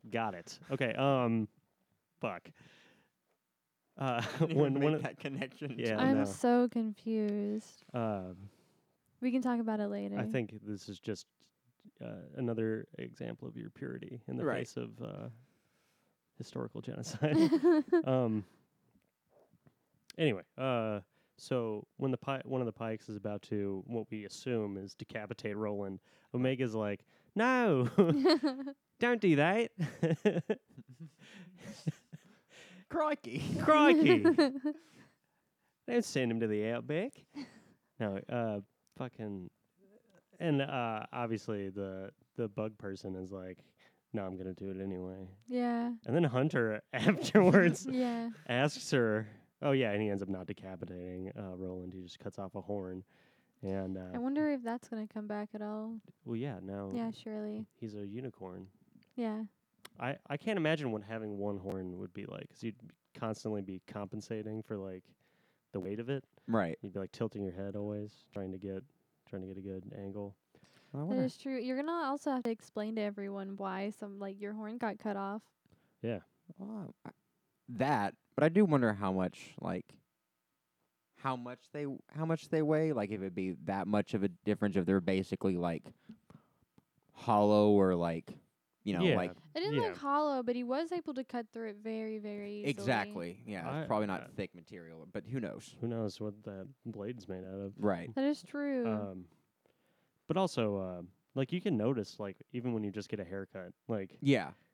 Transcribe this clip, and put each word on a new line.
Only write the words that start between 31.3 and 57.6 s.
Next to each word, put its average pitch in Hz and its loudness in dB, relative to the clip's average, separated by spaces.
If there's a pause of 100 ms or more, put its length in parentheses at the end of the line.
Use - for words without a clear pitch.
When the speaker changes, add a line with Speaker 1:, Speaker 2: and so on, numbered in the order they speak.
Speaker 2:
Crikey. 302 0 (200)
Speaker 1:
Crikey. 302 10
Speaker 3:
<laughs> - 0
Speaker 1:
Don't 123 2
send 123 2
him 113 2
to 113 2
the 107 2
outback. 147 -2 (880)
No, 101 -2 (120)
uh, 113 0 (380)
fucking, 107 -8 (880)
and, 147 2
uh, 120 -2 (100)
obviously 110 -2
the, 95 -6 (260)
the 117 -2
bug 107 -4
person 98 -8
is 92 -8
like, 92 -12 (560)
"No, 104 -2
I'm 92 -6
gonna 92 -6
do 98 -8
it 92 -6
anyway." 95 -6 (220)
Speaker 3:
Yeah. 240 -2 (140)
Speaker 1:
And 131 0
then 170 6
Hunter 123 2
<laughs> - -14
afterwards 180 6
Speaker 3:
<laughs> 262 -4
Yeah. 240 -2 (180)
Speaker 1:
asks 131 2
her, 107 4 (340)
oh 143 2
yeah, 127 4
and 101 2
he 107 2
ends 98 0
up 92 -6
not 92 -4
decapitating, 92 -10
uh, 95 -8
Roland. 92 -8
He 95 -12
just 90 -16
cuts - -10
off 95 -8
a 98 -6
horn. 95 -6 (580)
And, 95 -4
uh, 92 -8 (120)
Speaker 3:
I 240 -6
wonder 285 0
if 262 -2
that's 233 -6
gonna 220 -8
come 214 -8
back 208 -6
at 214 -8
all. 214 -6 (280)
Speaker 1:
well, 120 -4
yeah, 117 -4
now 98 -6
Speaker 3:
Yeah, 233 -2
surely. 214 -8 (140)